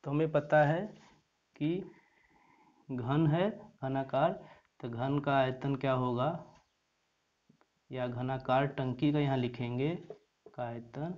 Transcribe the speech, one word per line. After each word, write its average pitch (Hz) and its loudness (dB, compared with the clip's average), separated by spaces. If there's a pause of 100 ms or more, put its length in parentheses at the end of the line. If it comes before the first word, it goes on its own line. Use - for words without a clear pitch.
तो 143 -6
हमें 156 0
पता 151 4
है 160 2 (720)
कि 147 -2 (1200)
घन 135 2
है, 175 4 (340)
घनाकार, 135 0 (480)
तो 123 -8
घन 131 -2
का 139 0
आयतन 131 0
क्या 135 0
होगा, 127 0 (1600)
या 127 -4
घनाकार 131 0
टंकी 131 0
का 151 4
यहाँ 139 2
लिखेंगे, 123 -2 (520)
का - -10
आयतन 120 -8